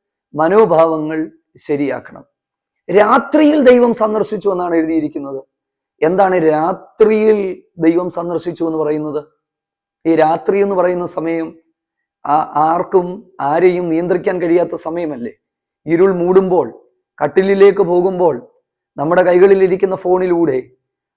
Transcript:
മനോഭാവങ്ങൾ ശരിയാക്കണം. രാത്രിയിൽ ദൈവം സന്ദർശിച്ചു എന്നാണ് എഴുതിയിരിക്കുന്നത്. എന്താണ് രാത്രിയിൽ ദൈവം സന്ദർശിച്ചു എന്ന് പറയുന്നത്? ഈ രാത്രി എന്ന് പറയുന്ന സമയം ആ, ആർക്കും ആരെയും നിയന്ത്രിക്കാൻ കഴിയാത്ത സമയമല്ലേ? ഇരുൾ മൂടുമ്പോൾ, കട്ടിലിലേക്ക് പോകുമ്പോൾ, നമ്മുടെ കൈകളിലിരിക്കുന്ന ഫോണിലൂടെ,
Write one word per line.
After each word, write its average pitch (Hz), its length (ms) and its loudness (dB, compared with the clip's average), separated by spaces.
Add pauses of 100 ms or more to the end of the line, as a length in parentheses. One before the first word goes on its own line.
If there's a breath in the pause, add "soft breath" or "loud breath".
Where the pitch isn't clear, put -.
(360)
മനോഭാവങ്ങൾ 160 960 0 (260)
ശരിയാക്കണം. 143 680 -6 (720)
രാത്രിയിൽ 285 680 2
ദൈവം 240 280 4
സന്ദർശിച്ചു 214 560 -2
എന്നാണ് 180 260 -2
എഴുതിയിരിക്കുന്നത്. 151 680 -4 (580)
എന്താണ് 185 340 2
രാത്രിയിൽ 190 1300 0 (180)
ദൈവം 165 300 0
സന്ദർശിച്ചു 170 540 -6
എന്ന് 160 140 -4
പറയുന്നത്? 151 460 -4 (800)
ഈ 165 100 2
രാത്രി 165 440 0
എന്ന് 202 160 0
പറയുന്ന 180 300 -2
സമയം 165 540 -6 (640)
ആ, 143 100 0 (200)
ആർക്കും 175 760 -2 (100)
ആരെയും 175 480 0
നിയന്ത്രിക്കാൻ 175 520 -2
കഴിയാത്ത 170 340 0
സമയമല്ലേ? 156 560 -8 (540)
ഇരുൾ 170 280 2
മൂടുമ്പോൾ, 180 640 0 (440)
കട്ടിലിലേക്ക് 196 580 2
പോകുമ്പോൾ, 180 640 0 (500)
നമ്മുടെ 165 240 0
കൈകളിലിരിക്കുന്ന 185 720 4
ഫോണിലൂടെ, 175 760 -2 (480)